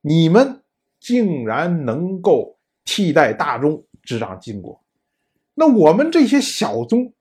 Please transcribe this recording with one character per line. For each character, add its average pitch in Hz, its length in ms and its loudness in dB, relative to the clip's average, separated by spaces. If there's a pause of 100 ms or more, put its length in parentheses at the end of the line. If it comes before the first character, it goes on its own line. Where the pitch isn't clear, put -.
你 160 280 2
们 247 340 2 (360)
竟 190 480 -2
然 156 380 -4
能 175 360 -6
够 175 380 0 (260)
替 180 280 -4
代 151 200 2
大 147 260 -6
宗 151 260 -4 (180)
执 120 160 -8
掌 95 220 -10
晋 104 220 -14
国， - 220 -20 (720)
那 311 120 2
我 202 260 6
们 285 180 2
这 320 160 4
些 262 140 2
小 120 440 -4
宗 240 360 -2